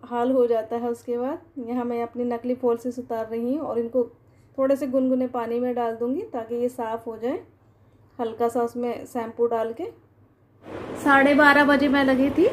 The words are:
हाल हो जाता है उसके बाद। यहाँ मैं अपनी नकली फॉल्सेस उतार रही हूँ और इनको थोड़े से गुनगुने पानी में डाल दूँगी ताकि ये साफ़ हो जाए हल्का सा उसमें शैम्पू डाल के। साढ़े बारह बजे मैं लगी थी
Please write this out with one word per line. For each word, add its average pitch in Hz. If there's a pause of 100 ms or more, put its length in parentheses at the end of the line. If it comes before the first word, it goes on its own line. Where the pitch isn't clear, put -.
हाल 240
हो 254
जाता 226
है 240
उसके 240
बाद। 269 (200)
यहाँ 240
मैं 233
अपनी 240
नकली 240
फॉल्सेस 247
उतार 226
रही 233
हूँ 311
और 226
इनको 240 (540)
थोड़े 269
से 285
गुनगुने 254
पानी 233
में 247
डाल 233
दूँगी 254 (100)
ताकि 226
ये 240
साफ़ 226
हो 226
जाए 240 (760)
हल्का 226
सा 233
उसमें 240
शैम्पू 233
डाल 226
के। 359 (1040)
साढ़े 277
बारह 285
बजे 285
मैं 277
लगी 262
थी 330